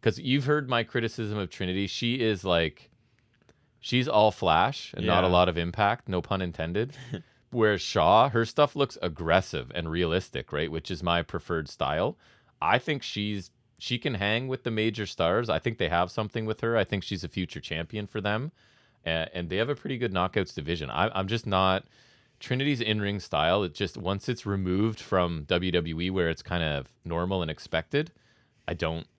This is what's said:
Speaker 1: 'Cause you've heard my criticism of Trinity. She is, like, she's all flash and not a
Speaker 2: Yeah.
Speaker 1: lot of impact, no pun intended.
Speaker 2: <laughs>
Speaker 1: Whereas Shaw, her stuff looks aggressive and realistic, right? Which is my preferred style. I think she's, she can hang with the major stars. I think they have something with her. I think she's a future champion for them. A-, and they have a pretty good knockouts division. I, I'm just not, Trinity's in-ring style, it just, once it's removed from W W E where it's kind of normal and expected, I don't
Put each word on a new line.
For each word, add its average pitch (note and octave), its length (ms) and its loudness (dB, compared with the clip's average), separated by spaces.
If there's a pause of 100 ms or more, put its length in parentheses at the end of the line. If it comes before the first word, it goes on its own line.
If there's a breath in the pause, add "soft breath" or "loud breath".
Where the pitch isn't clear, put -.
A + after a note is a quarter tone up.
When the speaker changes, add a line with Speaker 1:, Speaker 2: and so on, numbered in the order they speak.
Speaker 1:
'Cause A2 160 0
you've C3 260 0
heard D3 240 0
my A#2+ 140 0
criticism A2 560 -4
of F#2+ 100 -4
Trinity. F#2+ 380 -2
She A#2+ 340 -2
is, G#2+ 240 0
like, E2+ 460 0 (880 soft breath)
she's B2 280 0
all G#2+ 220 6
flash F#2+ 640 2
and F2 120 -4
not F2+ 180 4
a F#2 40 4
Speaker 2:
Yeah. F2+ 40 4
Speaker 1:
lot F2+ 160 8
of E2 80 0
impact, G2+ 520 0
no F#2 120 0
pun F#2+ 220 -2
intended. F2+ 520 -4 (160)
Speaker 2:
<laughs> - 140 -8 (260 loud breath)
Speaker 1:
Whereas G#2+ 300 4
Shaw, G#2 500 6
her A#2 140 2
stuff C#3+ 300 2
looks - 260 -2
aggressive E2 760 0
and E2 160 -4
realistic, E2+ 600 -2
right? D2 180 -2
Which D#2+ 200 -8
is F2 120 -8
my E2+ 200 2
preferred E2 460 -6
style. D#2+ 500 -2 (420 soft breath)
I F#2+ 180 4
think C#3+ 240 -4
she's, G#2 480 -6 (280)
she - 200 -6
can C3+ 160 -4
hang G#2+ 340 0
with C3 160 -6
the A#2+ 80 -2
major A2 340 0
stars. F#2+ 420 0
I D#2+ 120 2
think A#2 180 -4
they F2 100 0
have F2 220 2
something A2 360 -4
with A2 160 -4
her. A#2 140 0
I G#2 80 4
think G2 200 -4
she's F#2+ 200 -6
a F2 40 -8
future F2+ 320 -6
champion E2+ 480 -6
for G#2+ 120 -6
them. G#2+ 300 -2 (560 soft breath)
A-, E2 260 0
and F2 160 -6
they F#2 80 -2
have A#2 120 2
a C#3+ 80 -2
pretty C3+ 220 -6
good A2+ 140 -2
knockouts F#2 420 0
division. D#2 360 -4
I, F#2 260 0
I'm F#2+ 120 -2
just A2+ 180 -4
not, F#2+ 380 2 (560 soft breath)
Trinity's C3 400 -2
in-ring G#2 400 0
style, E2 420 2
it F2 120 -4
just, - 220 -4
once G2 320 -4
it's B2 160 -6
removed G2 540 0
from F2 460 0
W F2+ 260 2
W E2 300 0
E F2+ 100 -2
where F#2 200 0
it's D#2+ 120 -6
kind F2 220 -2
of C#2+ 240 -2 (160)
normal F2 360 -2
and D#2+ 100 -4
expected, C#3+ 600 -4 (560 soft breath)
I F2 80 -4
don't E2 320 -4 (120)